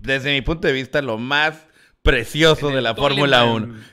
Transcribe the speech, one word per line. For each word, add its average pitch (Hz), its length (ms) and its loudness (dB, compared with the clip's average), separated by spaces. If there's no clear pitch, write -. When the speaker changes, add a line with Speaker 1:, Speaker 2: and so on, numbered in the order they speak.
Speaker 1:
desde 135 320 -2
mi 139 80 0
punto 160 260 -4
de 143 60 0
vista, 131 280 -4
lo 117 160 -4
más 147 480 -4
precioso 147 680 2
Speaker 2:
En 139 60 -2
Speaker 1:
de 135 60 0
Speaker 2:
el 123 60 -2
Speaker 1:
la 113 100 -2
Fórmula 139 460 2
Speaker 2:
Toleman, 117 300 0
Speaker 1:
uno. 110 220 -18